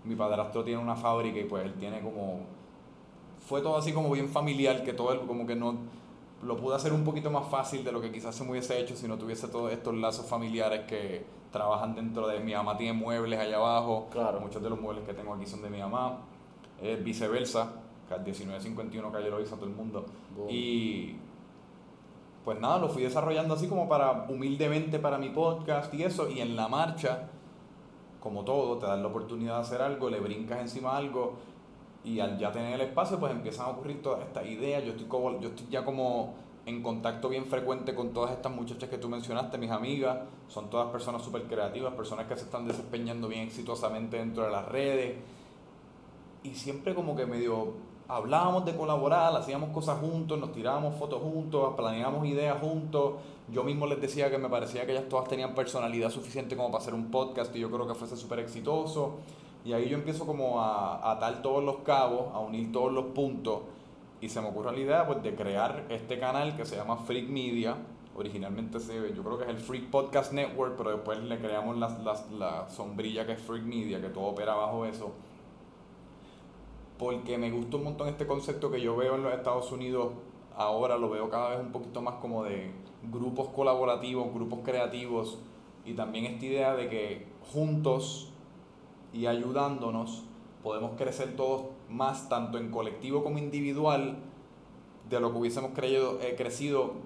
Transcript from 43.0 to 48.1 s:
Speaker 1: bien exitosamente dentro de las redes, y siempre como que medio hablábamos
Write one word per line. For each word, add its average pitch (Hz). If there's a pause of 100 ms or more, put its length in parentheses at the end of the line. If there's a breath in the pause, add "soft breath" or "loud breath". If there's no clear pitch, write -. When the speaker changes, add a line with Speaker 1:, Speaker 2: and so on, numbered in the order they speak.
Speaker 1:
bien 110
exitosamente 113
dentro 113
de 107
las 101
redes, 135 (1300 loud breath)
y 135
siempre 143
como 156
que 127
medio 117 (340)
hablábamos 160